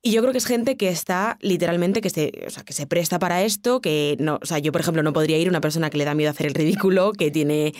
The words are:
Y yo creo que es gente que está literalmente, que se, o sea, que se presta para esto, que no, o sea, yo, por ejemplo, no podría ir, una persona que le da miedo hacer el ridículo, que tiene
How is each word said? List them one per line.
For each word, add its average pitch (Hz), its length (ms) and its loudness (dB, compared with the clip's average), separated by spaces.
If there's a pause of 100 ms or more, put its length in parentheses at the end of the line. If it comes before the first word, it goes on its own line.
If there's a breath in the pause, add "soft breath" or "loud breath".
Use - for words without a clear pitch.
Y 226 100 0
yo 226 100 4
creo 262 100 2
que 254 60 -2
es 247 80 -2
gente 247 320 0
que 196 100 0
está 185 540 -2
literalmente, 175 580 0
que 208 100 -2
se, 147 380 -4
o - 20 -10
sea, - 140 -16
que - 80 -18
se 143 160 -6
presta 170 320 0
para 180 240 0
esto, 240 380 0
que 147 360 0
no, 151 240 -2
o - 40 -14
sea, 165 120 -4
yo, 147 140 0
por 131 80 -2
ejemplo, 160 240 0
no 156 80 2
podría 156 260 2
ir, 170 120 2
una 170 100 2
persona 156 300 -2
que 147 80 -4
le 143 80 0
da 147 100 -2
miedo 151 160 2
hacer 147 160 -4
el 139 60 -4
ridículo, 185 580 2
que 170 200 0
tiene 151 480 0